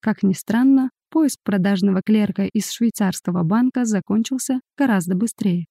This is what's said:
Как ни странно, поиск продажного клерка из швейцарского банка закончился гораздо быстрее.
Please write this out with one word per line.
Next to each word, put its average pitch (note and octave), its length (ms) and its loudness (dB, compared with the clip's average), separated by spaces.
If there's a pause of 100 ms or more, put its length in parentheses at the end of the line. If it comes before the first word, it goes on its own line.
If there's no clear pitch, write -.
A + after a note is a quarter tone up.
Как - 220 -2
ни G3 120 2
странно, C4 560 2 (200)
поиск D#4 340 0
продажного G3 600 0
клерка G#3 400 0
из G3 260 -4
швейцарского F#3 720 -2
банка A#3+ 440 0
закончился A3+ 760 -2 (160)
гораздо F#3+ 380 0
быстрее. F3+ 560 -2